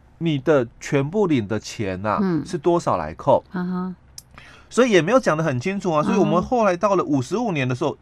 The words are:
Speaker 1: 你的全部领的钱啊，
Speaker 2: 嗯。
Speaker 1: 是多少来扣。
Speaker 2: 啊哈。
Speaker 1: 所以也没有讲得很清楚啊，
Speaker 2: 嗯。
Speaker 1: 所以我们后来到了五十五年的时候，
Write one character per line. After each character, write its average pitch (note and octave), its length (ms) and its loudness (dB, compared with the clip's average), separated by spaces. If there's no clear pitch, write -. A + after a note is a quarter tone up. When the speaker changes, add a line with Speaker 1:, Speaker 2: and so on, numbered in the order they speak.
Speaker 1:
你 D#3+ 200 -2
的 C3+ 300 2
全 C#3 280 -2
部 G3 200 0
领 A#2+ 200 0
的 G#2+ 100 -2
钱 F#2+ 480 -6
啊， G#2 160 0
Speaker 2:
嗯。 F3 240 0
Speaker 1:
是 F3 120 -8
多 E3+ 200 2
少 A#2 200 0
来 D#2+ 160 -6
扣。 - 280 2
Speaker 2:
啊 F3+ 100 -4
哈。 F3+ 320 -6
Speaker 1:
所 B3 160 2
以 A#3 60 2
也 F3 100 6
没 F#3 120 0
有 C4 60 6
讲 E3 180 0
得 D#3+ 40 -2
很 D3 160 -2
清 F#3+ 220 -2
楚 F3 140 -2
啊， D3+ 80 4
Speaker 2:
嗯。 - 20 -4
Speaker 1:
所 - 100 0
以 G#3 40 2
我 F3 80 4
们 E3 160 2
后 A#3 240 0
来 F3+ 100 2
到 G3 220 0
了 E3 80 2
五 C#3 160 0
十 F3 160 -4
五 A3+ 160 -2
年 C3+ 120 -2
的 B2+ 80 -2
时 C3+ 120 -2
候， C3 160 -2